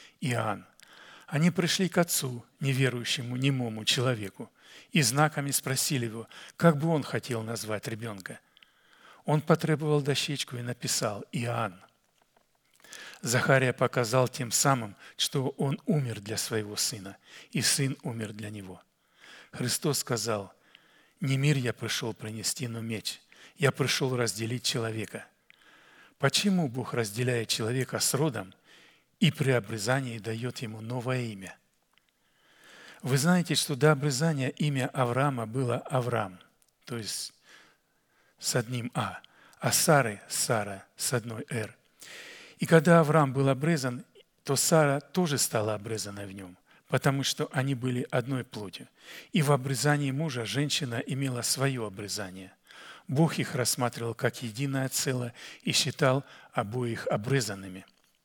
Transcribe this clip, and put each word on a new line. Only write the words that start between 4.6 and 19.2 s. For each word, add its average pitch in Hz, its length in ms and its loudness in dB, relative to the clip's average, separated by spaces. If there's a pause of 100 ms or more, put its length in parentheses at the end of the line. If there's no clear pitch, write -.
и 160 120 4
знаками 139 500 2
спросили 131 540 0
его, 113 200 -8 (300)
как 160 220 6
бы 156 100 0
он 151 160 2
хотел 113 400 -4
назвать 107 420 -4
ребенка. 110 540 -8 (840)
Он 151 160 4
потребовал 151 640 4
дощечку 135 540 -2
и 120 60 -8
написал: 120 680 -4
«Иоанн». 117 500 -2 (1400)
Захария 127 500 4
показал 123 560 2
тем 120 240 -6
самым, 117 420 2 (220)
что 135 320 -2 (100)
он 139 280 -2
умер 127 340 0
для 104 160 -8
своего 104 400 -4
сына, 98 400 -6 (340)
и 151 100 -2
сын 135 440 2
умер 113 300 -6
для 107 160 -10
него. 95 300 -14 (680)